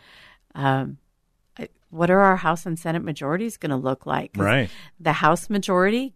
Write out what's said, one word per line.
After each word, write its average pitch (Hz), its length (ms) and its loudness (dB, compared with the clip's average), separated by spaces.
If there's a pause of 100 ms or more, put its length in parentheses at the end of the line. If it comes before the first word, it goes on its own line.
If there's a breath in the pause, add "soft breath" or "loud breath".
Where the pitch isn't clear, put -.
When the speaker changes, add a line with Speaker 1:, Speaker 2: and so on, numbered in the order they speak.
(540 loud breath)
Speaker 1:
Um, 135 440 0 (600)
I, - 120 -10 (200)
what 170 200 0
are 185 100 6
our 190 160 6
House 170 300 -2
and 165 120 -4
Senate 165 280 -4
majorities 165 500 -4
gonna 147 220 -4
look 131 280 -4
like? 147 280 -4
'Cause 98 100 -2
Speaker 2:
Right. 117 260 2 (300 loud breath)
Speaker 1:
the 165 140 0
House 160 360 2
majority, 202 680 0